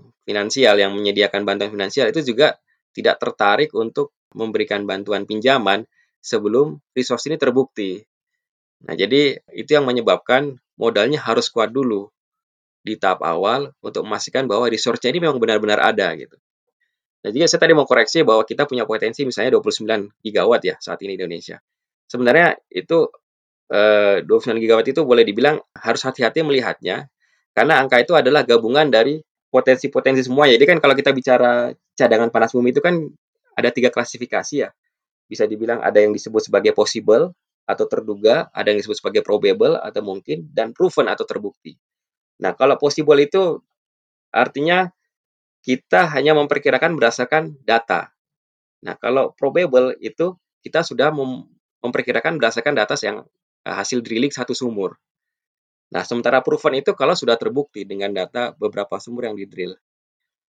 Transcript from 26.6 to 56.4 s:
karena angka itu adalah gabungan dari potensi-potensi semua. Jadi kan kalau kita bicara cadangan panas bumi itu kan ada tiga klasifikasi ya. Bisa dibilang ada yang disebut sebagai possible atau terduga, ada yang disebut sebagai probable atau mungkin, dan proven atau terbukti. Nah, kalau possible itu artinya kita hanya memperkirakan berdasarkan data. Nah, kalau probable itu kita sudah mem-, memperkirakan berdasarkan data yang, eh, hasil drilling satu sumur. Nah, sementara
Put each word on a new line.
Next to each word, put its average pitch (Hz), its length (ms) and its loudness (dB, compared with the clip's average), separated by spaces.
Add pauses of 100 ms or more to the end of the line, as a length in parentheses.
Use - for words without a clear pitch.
karena 135 240 4
angka 131 200 2
itu 123 120 0
adalah 139 320 4
gabungan 120 480 2
dari 131 260 4 (300)
potensi-potensi 131 800 2
semua. 135 160 4
Jadi 123 240 8
kan 175 80 6
kalau 147 160 4
kita 135 180 2
bicara 123 640 2 (240)
cadangan 117 320 4
panas 113 240 0
bumi 123 180 2
itu 135 140 -2
kan 170 160 0 (580)
ada 120 160 2
tiga 120 160 2
klasifikasi 120 800 -6
ya. - 20 -16 (580)
Bisa 107 160 -2
dibilang 110 400 -4
ada 104 160 4
yang 107 140 4
disebut 110 340 -4
sebagai 101 240 2
possible 110 640 0 (320)
atau - 160 -2
terduga, 110 720 -2
ada 104 160 0
yang 104 80 0
disebut 104 160 -8
sebagai 101 240 -2
probable 104 560 0
atau 107 240 -8
mungkin, 117 560 -10
dan 113 160 -4
proven 147 400 0
atau 107 160 -6
terbukti. 101 480 -12 (640)
Nah, 95 160 -4
kalau 131 240 2
possible 143 400 2
itu 170 400 0 (720)
artinya 160 560 0 (720)
kita 170 560 0
hanya 143 160 2
memperkirakan 147 640 0
berdasarkan 147 640 -2
data. 107 480 -2 (720)
Nah, - 160 -12
kalau 123 400 -2
probable 139 640 2
itu 165 320 -4 (320)
kita - 160 -2
sudah 143 320 0
mem-, 131 320 -6 (400)
memperkirakan 123 560 -4
berdasarkan 117 320 -2
data 143 320 -2
yang, 104 200 -6 (440)
eh, 98 60 -8
hasil 101 260 -4
drilling 117 320 -2
satu 127 240 -6
sumur. 101 400 -6 (960)
Nah, 92 160 -6
sementara 120 320 0